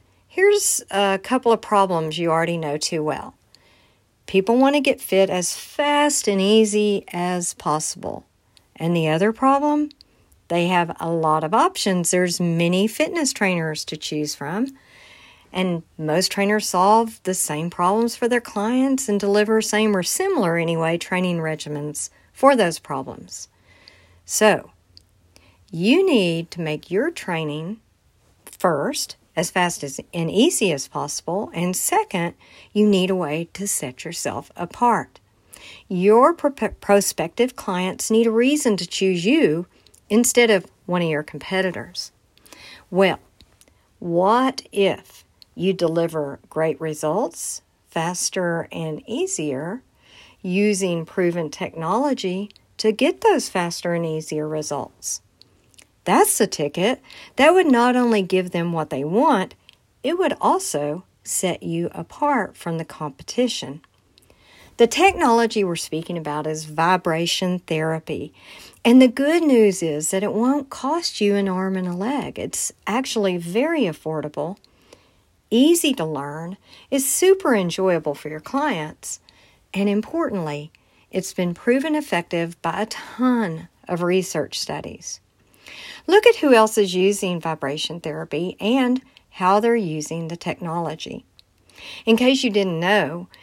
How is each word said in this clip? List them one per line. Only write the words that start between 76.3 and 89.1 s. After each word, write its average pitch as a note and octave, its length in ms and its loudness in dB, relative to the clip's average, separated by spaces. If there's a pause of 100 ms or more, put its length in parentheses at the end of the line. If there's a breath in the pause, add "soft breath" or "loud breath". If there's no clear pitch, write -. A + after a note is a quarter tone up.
is C4+ 200 0
super F#4 440 4
enjoyable F3 600 0
for C#3+ 140 -14
your D#3 120 -12
clients, G#3+ 800 -6 (520 soft breath)
and G3+ 160 0
importantly, G3 840 -4 (380 soft breath)
it's F#3 220 -6
been F3+ 220 -2
proven C#4 400 0
effective E3+ 640 -4
by F3 220 -4
a A3 40 -4
ton A3 840 -2 (200)
of F3 140 -4
research F3 560 -2
studies. - 600 -10 (840 loud breath)
Look G#4 200 6
at A#4 100 8
who C#4+ 160 4
else A3 240 6
is F#3+ 200 2
using F#3 440 0
vibration D#3+ 600 -6
therapy D#3+ 600 -6
and B3 400 2 (300 soft breath)